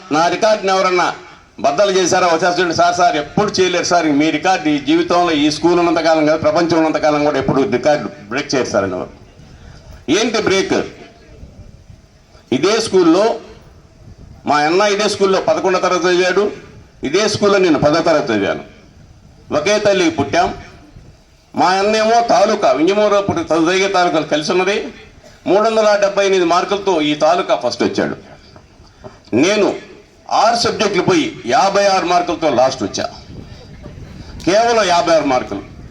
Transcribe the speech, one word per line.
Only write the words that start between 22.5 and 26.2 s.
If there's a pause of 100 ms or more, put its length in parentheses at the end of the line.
వింజమూరు (160)
చదివే
తాలూకాలు
కలిసి
ఉన్నది, (580)
మూడు
వందల
డెబ్బై